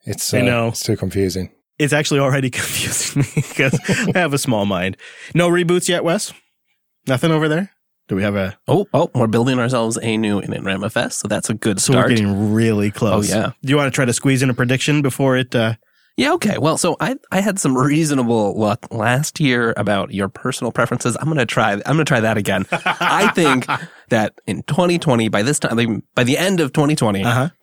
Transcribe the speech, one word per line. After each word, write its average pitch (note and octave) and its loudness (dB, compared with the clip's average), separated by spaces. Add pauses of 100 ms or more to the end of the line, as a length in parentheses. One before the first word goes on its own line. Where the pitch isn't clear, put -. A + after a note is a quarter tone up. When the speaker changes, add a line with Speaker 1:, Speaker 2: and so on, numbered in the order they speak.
Speaker 1:
It's, - -6
Speaker 2:
I - 2
Speaker 1:
uh, - 2
Speaker 2:
know. A#2 2
Speaker 1:
it's - -8
too A2 0
confusing. F#2 -4 (280)
Speaker 2:
It's D3 2
actually D3 0
already C3+ 0
<laughs> - -8
confusing - -4 (120)
me D3+ 2
'cause C3+ 0 (360)
I - 4
have D3+ 0
a C#3+ 0
small G#2+ 0
mind. F#2 -2 (380)
No F3 4
reboots F3 2
yet, E3+ -2
Wes? E3+ -2 (760)
Nothing C3+ 0
over D#3 2
there? E3+ -2 (360)
Do G#2 -4
we F#2+ 0
have G2+ 0
a F#2+ -4 (100)
Speaker 3:
Oh, F#3 2
oh, D3+ 2
we're A#2 2
building B2 2
ourselves A2+ 0
a A2+ -2
new G#2 0
Init - -8
Rama G2 -4
Fest, - -4
so - -8
that's G#2 -2
a A2+ -2
good G#2 -2
Speaker 2:
So - 2
we're F#2 6
Speaker 3:
start. A2 4
Speaker 2:
getting G#2 2
really G#2+ 2
close. G#2 0
Speaker 3:
Oh, G2+ 0
yeah. A#2 -2 (120)
Speaker 2:
Do C3+ -4
you C#3+ 4
wanna C#3 0
try C3+ 0
to A#2+ 0
squeeze C3+ 2
in C3+ 2
a B2 0
prediction C3 0
before C3 0
it, B2 -2
uh A2+ 2 (420)
Speaker 3:
Yeah, - 2
okay. A3+ 0
Well, D3 2
so E3 0
I, A#3+ -2 (140)
I F#3+ 0
had G3 -2
some C3 2
reasonable B2+ 2
luck G#2 0
last A#2+ -2
year A#2+ 2
about G2+ -2
your G2 -2
personal B2 -6
preferences. A#2+ -2
I'm C#3 -4
gonna C3 0
try, G#2+ 0
I'm G2+ -4
gonna D3+ 0
try C3 2
that A2 0
again. F#2+ 0
Speaker 2:
<laughs> - -8
Speaker 3:
I F3 0
think C#3 2 (420)
that A2 0 (140)
in F#2+ -6
twenty F3 0
twenty, A#2 2
by G2+ 0
this D3 0
time, - -2
like, A#2 0 (260)
by B2+ 2
the B2+ 2
end F3+ 0
of C3+ 0
twenty D3+ 2
twenty, G2+ 0
Speaker 2:
Uh-huh. B2 0 (140)